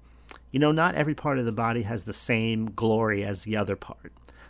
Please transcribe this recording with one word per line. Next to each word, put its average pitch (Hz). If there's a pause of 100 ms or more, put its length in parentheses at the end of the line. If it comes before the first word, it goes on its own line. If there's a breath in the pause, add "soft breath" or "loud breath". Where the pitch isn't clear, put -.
(520 loud breath)
you 131
know, 151
not 160
every 151
part 139
of 123
the 113
body 113
has 104
the 110
same 110
glory 110
as 101
the 107
other 101
part. - (360 loud breath)